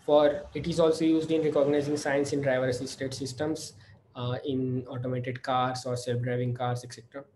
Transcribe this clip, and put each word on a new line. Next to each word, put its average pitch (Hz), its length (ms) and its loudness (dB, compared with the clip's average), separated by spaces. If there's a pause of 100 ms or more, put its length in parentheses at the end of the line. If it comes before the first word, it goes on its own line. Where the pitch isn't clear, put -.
For, 147 380 6 (120)
it 156 120 -4
is 165 140 0
also 160 240 4
used 160 260 4
in 160 120 2
recognizing 147 540 2
signs 143 360 0
in 143 80 0
driver 131 260 2
assisted 127 480 -4
systems, 151 600 -6 (420)
uh, 123 280 -4
in 131 440 -2
automated 127 520 -6
cars 127 460 -2
or 123 100 -2
self-driving 123 580 -2
cars, 120 280 -4
et 117 100 -14
cetera. - 300 -16 (140)